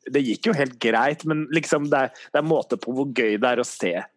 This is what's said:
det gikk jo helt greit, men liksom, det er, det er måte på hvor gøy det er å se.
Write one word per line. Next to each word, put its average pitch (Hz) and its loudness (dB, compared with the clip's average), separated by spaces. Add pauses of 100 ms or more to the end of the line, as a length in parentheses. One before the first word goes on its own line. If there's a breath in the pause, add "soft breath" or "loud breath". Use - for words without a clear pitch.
det 139 2
gikk 110 -2
jo 226 2
helt 131 -2
greit, 120 2
men 156 0
liksom, 151 0
det 143 4
er, 131 0 (180 loud breath)
det 147 2
er 151 -2
måte 143 0
på 120 -6
hvor 139 0
gøy 113 2
det 123 2
er 123 2
å 120 -2
se. - -4 (260)